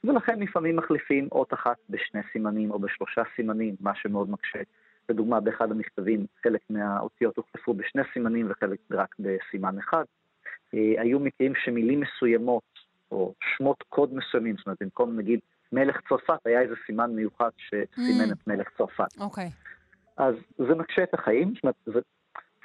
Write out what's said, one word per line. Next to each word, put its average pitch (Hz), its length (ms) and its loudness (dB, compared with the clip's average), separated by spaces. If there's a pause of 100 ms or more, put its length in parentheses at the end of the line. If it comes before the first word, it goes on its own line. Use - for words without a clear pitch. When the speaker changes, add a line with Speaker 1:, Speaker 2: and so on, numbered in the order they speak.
Speaker 1:
ולכן 226 360 4
לפעמים 165 360 0
מחליפים 143 560 2
אות 135 220 0
אחת 123 240 0 (120)
בשני - 320 -4 (100)
סימנים 107 400 0
או 101 80 -2
בשלושה 101 420 -4 (140)
סימנים, 110 440 -2
מה 98 160 0
שמאוד 101 340 -2
מקשה. - 300 -6 (500)
לדוגמה, 113 300 2
באחד 110 320 0
המכתבים 107 540 -2 (180)
חלק 113 260 2
מהאותיות 107 680 -2
הוחלפו - 360 -6
בשני 110 280 -2 (120)
סימנים 117 380 0
וחלק 98 280 -2 (120)
רק 101 280 -2
בסימן 95 580 -4
אחד. 160 260 0 (680)
אה, 110 60 0 (220)
היו 120 180 4
מקרים 135 360 0
שמילים 120 440 2
מסוימות, 120 640 2 (480)
או 95 220 0 (240)
שמות 135 320 2
קוד 139 240 2
מסוימים, 117 440 -2
זאת - 80 -14
אומרת, 95 160 -6
במקום, 117 380 0
נגיד, 107 200 2 (320)
מלך 135 280 2 (100)
צרפת, 147 360 0
היה 117 160 6
איזה 117 120 0 (120)
סימן 117 260 -2
מיוחד 110 460 0
שסימן 240 720 0
Speaker 2:
Mm. - 40 -2
Speaker 1:
את - 140 -10
מלך 196 200 -2 (100)
צרפת. - 420 -2
Speaker 2:
אוקיי. 202 300 -6 (680)
Speaker 1:
אז 131 180 2 (220)
זה 139 180 4
מקשה 165 280 0
את 180 100 -2
החיים, 151 420 2
זאת - 80 -10
אומרת, 131 120 2 (100)
זה, 117 140 0 (640)